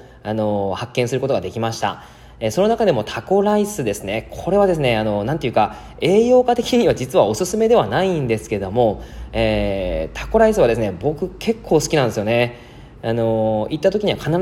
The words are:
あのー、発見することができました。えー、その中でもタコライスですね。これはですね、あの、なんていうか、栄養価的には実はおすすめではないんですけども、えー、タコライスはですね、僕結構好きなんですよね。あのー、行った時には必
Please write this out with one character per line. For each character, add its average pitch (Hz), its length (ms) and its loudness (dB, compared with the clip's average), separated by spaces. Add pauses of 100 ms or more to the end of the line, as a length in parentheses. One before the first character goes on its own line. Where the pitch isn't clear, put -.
(220)
あ 107 120 -6
の 104 380 -2
ー、 - 20 -4
発 - 180 -10
見 123 160 0
す 123 60 -4
る 131 80 -2
こ 135 60 -2
と 135 60 0
が 104 60 0
で 90 100 -8
き 101 80 -10
ま 113 140 -2
し - 80 -10
た。 98 240 -4 (360)
え 110 80 -2
ー、 - 20 0
そ 175 120 0
の 208 60 4
中 226 160 2
で 185 80 4
も 110 100 0
タ - 200 -8
コ 196 200 2
ラ 208 160 2
イ 208 60 2
ス 208 180 -6
で 107 120 -2
す - 100 -10
ね。 104 260 -6
こ - 200 -8
れ 196 80 4
は 202 80 4
で 185 80 2
す 156 60 -2
ね、 123 160 2
あ 107 80 0
の、 104 200 -2
な 131 100 -2
ん 165 40 -4
て 139 80 -4
い 117 40 0
う - 40 -12
か、 107 220 2 (260)
栄 196 240 4
養 247 180 6
価 240 100 2
的 240 220 0
に 233 100 4
は 135 80 4
実 127 240 -2
は 135 80 6
お 151 80 0
す 185 120 -2
す 214 100 -4
め 220 120 2
で 233 80 6
は 147 100 4
な 135 180 0
い 185 160 0
ん 131 80 -4
で 113 80 2
す - 140 -10
け 107 80 -2
ど 95 120 -4
も、 110 320 2 (300)
え 98 800 -2
ー、 - 60 -14
タ - 80 -10
コ - 120 0
ラ 220 100 8
イ 220 60 2
ス 208 60 0
は 139 60 6
で 113 80 4
す 117 60 -2
ね、 104 180 -2
僕 147 400 -4
結 226 240 -4
構 - 140 0
好 151 40 6
き 147 160 -2
な 139 80 4
ん 117 40 0
で 107 40 -2
す 110 60 -4
よ 104 60 -2
ね。 120 320 0 (460)
あ 113 100 -2
の 110 540 0
ー、 - 60 -6
行 151 80 -6
っ - 0 -
た 196 100 4
時 208 160 -2
に 165 60 2
は - 40 -2
必 - 140 -6 (100)